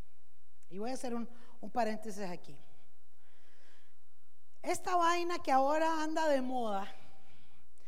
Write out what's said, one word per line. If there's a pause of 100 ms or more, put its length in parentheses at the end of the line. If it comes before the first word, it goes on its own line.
(680)
Y
voy
a
hacer
un, (320)
un
paréntesis
aquí. (2000)
Esta
vaina
que
ahora
anda
de
moda (1000)